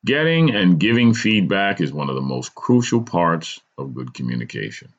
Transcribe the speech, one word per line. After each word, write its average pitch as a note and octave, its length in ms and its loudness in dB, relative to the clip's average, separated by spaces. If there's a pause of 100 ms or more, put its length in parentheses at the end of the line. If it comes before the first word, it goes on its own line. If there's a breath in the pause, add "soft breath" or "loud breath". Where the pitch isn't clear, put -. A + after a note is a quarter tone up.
Getting D#3 500 2
and F2+ 240 4
giving A#2 360 4
feedback G2 640 0
is C#2 120 -2
one C#2+ 180 -6
of C2 40 -4
the C2+ 60 -4
most C2 340 -6
crucial A#2+ 480 2
parts E2+ 580 -2 (160)
of C2+ 180 -10
good B1+ 200 -10
communication. A#1+ 840 -8